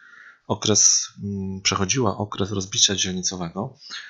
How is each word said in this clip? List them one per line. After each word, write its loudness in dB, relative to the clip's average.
okres, 4
mm, -4
przechodziła 2
okres -2
rozbicia 2
dzielnicowego, -4